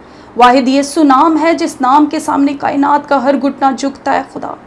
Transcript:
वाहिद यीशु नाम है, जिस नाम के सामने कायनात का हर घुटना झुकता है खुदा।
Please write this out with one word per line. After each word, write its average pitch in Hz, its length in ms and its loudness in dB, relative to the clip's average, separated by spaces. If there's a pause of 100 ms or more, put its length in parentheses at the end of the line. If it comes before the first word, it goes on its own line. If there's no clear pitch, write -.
(360)
वाहिद 247 320 4
यीशु 277 360 0
नाम 294 320 4
है, 320 180 0
जिस 330 260 -6
नाम 277 260 2
के 302 140 -4
सामने 285 360 -2
कायनात 285 500 -2
का 277 120 0
हर 269 180 0
घुटना 269 360 -2
झुकता 277 400 -6
है 269 200 -4
खुदा। - 240 -12 (100)